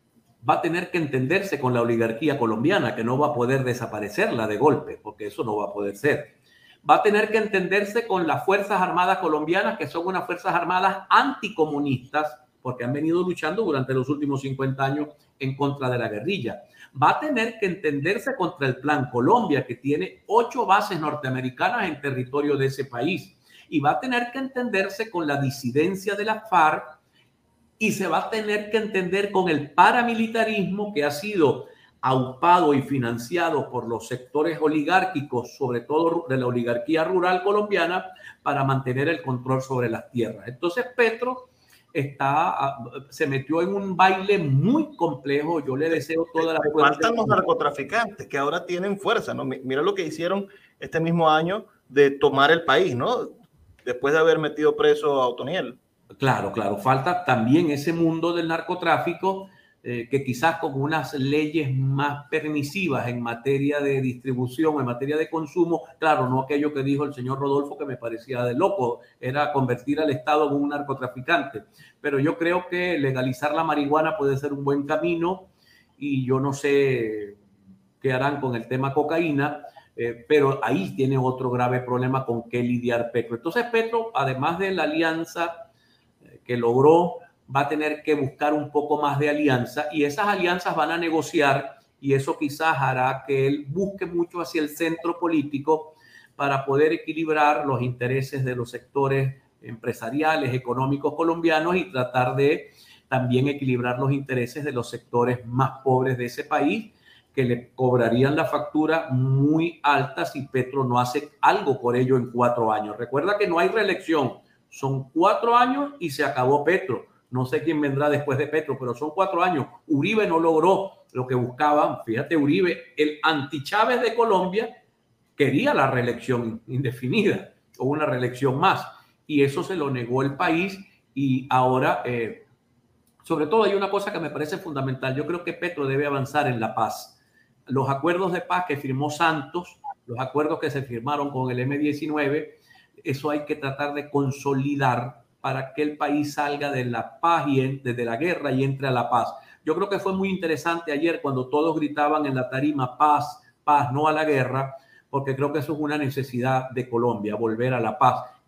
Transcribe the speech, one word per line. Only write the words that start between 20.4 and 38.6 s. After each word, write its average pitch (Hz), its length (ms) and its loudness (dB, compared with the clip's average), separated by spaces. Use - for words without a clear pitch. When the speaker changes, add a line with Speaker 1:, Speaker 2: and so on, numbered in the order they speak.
Speaker 1:
bases 202 320 2
norteamericanas 147 880 -2
en 147 120 -6
territorio 139 560 -2
de 135 120 0
ese 135 180 -4
país. 147 500 -4
Y 151 120 0
va 143 120 2
a - 80 2
tener 240 320 -2
que 269 60 -8
entenderse 220 720 -2
con 170 160 -4
la 139 160 0
disidencia 156 720 -2
de 208 120 -4
la 220 160 -4
farc 165 580 2
y - 140 0
se 196 120 -2
va 170 140 0
a - 100 -6
tener 208 400 -4
que 220 80 0
entender 196 540 -2
con 180 180 2
el 143 220 0
paramilitarismo 220 1200 2
que 143 100 0
ha 147 80 0
sido 165 540 2
aupado 147 760 4
y 131 80 2
financiado 139 880 -2
por 117 160 -6
los 113 200 -6
sectores 151 540 -2
oligárquicos, 151 960 0
sobre 123 240 -2
todo 165 480 0
de 131 80 0
la 123 80 0
oligarquía 120 580 0
rural 180 400 2
colombiana, 190 600 0
para 139 200 0